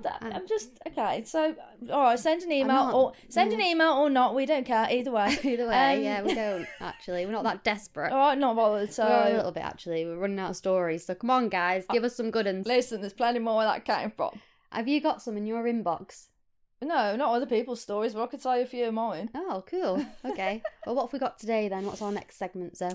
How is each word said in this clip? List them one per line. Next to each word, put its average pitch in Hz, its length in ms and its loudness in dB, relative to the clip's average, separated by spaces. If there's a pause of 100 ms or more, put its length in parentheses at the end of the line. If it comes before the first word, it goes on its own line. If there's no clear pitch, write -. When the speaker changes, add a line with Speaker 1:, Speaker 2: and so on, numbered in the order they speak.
Speaker 1:
that, - 180 -6
Speaker 2:
Um, 320 100 -8
Speaker 1:
I'm 370 140 -8
just, 415 400 -4
okay. 226 400 -2
So, 311 300 0 (360)
all 285 120 4
right, 240 140 6
send 320 240 0
an 359 80 -6
Speaker 2:
I'm - 20 -2
Speaker 1:
email 269 240 4
Speaker 2:
not, 262 180 4
Speaker 1:
or 262 180 4 (160)
send 403 240 2
an 440 60 0
Speaker 2:
yeah. 392 80 2
Speaker 1:
email 330 280 4
or 285 140 4
not. 254 280 2
We 269 100 2
don't 269 180 2
care 226 240 2
either 247 220 0
way. 220 300 2
Speaker 2:
<laughs> - 40 -2
Either 240 220 0
way, 262 300 4
Speaker 1:
Um, 269 80 0
Speaker 2:
yeah, 208 180 -2
we 370 100 0
don't, 208 340 -2 (120)
actually. 180 480 -6
We're 208 60 -6
not 214 100 -4
that 196 220 -2
desperate. 202 480 -4
Speaker 1:
<laughs> - 0 -
All 269 60 2
right, 277 200 6
not 262 160 4
bothered. 214 380 2
So 226 120 0
Speaker 2:
We're - 280 6
a 226 40 2
little 208 140 0
bit, - 140 -6
actually. 165 400 -4
We're 170 120 -6
running 196 220 -2
out 185 120 -4
of 185 60 -8
stories. 175 480 0
So 180 120 -6
come 233 140 -4
on, 254 180 4
guys, 185 420 0
give 220 140 2
us 240 100 -2
some 226 160 -4
good 214 160 0
ones. 190 220 -2
Speaker 1:
Listen, 247 320 0
there's 202 140 -8
plenty 240 260 0
more 226 160 0
where 220 100 2
that 214 180 0
came 208 280 -2
from. - 260 -4 (320)
Speaker 2:
Have 226 160 -6
you 294 140 2
got 302 220 -2
some 220 140 -6
in 208 80 -4
your 226 200 -4
inbox? 226 640 -4 (520)
Speaker 1:
No, 247 360 0
not 240 180 0
other 247 120 0
people's 233 340 -2
stories, 214 340 -4
but 214 80 -4
I 240 60 -2
could - 140 -14
tell 254 140 0
you 247 60 2
a 254 40 -6
few 247 180 -4
of 226 100 -2
mine. 220 400 -4
Speaker 2:
Oh, 269 320 -6
cool. 294 480 -2
Speaker 1:
<laughs> - 100 -16
Speaker 2:
Okay. 208 380 -4 (240)
Well, 226 80 -4
what 247 120 0
have 240 60 -12
we 277 60 -4
got 254 220 -6
today, 214 280 0
then? 190 160 -4
What's - 180 -6
our 202 100 -4
next - 240 -8
segment, 180 400 -10
Zoe? 180 180 -2